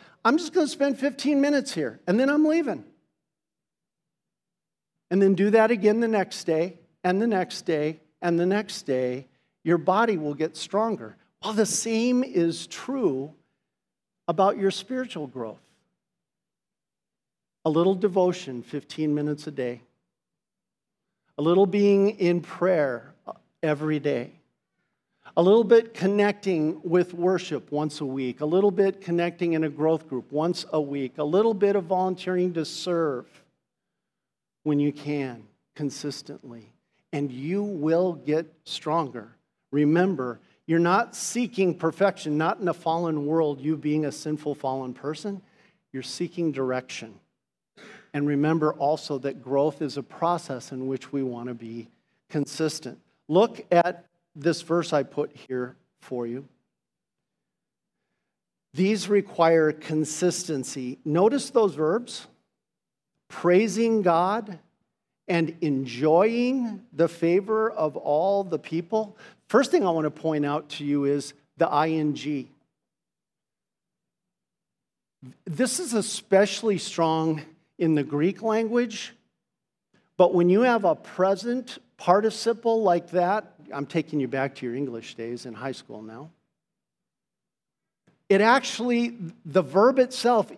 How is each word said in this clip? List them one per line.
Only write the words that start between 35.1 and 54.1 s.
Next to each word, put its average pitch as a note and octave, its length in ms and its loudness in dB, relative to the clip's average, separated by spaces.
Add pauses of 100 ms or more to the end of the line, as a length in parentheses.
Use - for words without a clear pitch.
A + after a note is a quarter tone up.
consistently, C3+ 960 -10 (400)
and C#3+ 200 -4
you D#3+ 320 -4
will F3 500 0
get D3+ 320 -2 (180)
stronger. B2+ 720 -6 (360)
Remember, D3 680 2 (280)
you're E3 100 2
not F3 380 2
seeking F#3+ 580 -2
perfection, E3 640 0
not D#3+ 220 -2
in F#3+ 80 -4
a E3 60 0
fallen D#3+ 520 -2
world, D3+ 340 0
you D3+ 160 -2
being D3+ 300 -2
a C#3 60 -4
sinful, D3+ 420 -6
fallen C3 400 -6
person. F#3 480 -10 (500)
You're C3 120 -10
seeking E3+ 480 -4
direction. B2+ 640 -6 (1000)
And D3 140 -2
remember D3+ 460 2
also D3 440 -2
that C3 240 -8
growth C#3 400 0
is C#3 160 -6
a C#3 60 -8
process E3 680 -4
in C3 140 -8
which C3 260 -6
we C#3 120 -4
want A#2+ 240 -8
to B2 80 -10
be A2+ 340 -14 (400)
consistent. D3 720 -6 (280)
Look G3+ 440 2
at F3 340 2 (300)